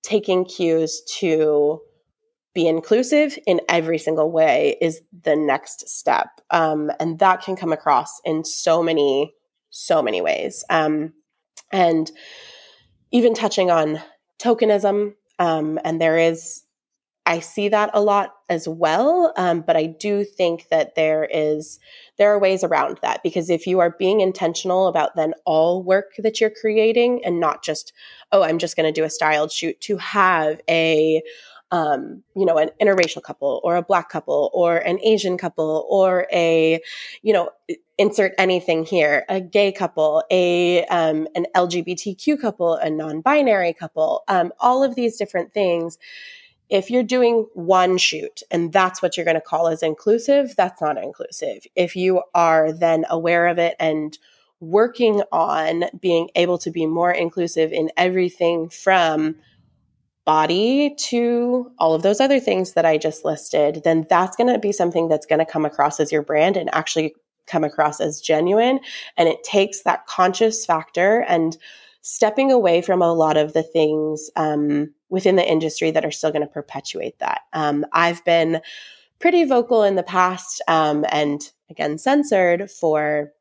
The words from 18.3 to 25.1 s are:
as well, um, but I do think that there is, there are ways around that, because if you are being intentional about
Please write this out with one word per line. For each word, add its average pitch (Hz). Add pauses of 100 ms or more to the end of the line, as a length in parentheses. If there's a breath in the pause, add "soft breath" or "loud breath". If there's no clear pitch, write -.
as 165
well, 208
um, 170
but 165
I 156
do 202
think 170
that 160
there 156
is, 151 (400 loud breath)
there 208
are 208
ways 190
around 143
that, -
because 165
if 165
you 185
are 170
being 196
intentional 185
about 165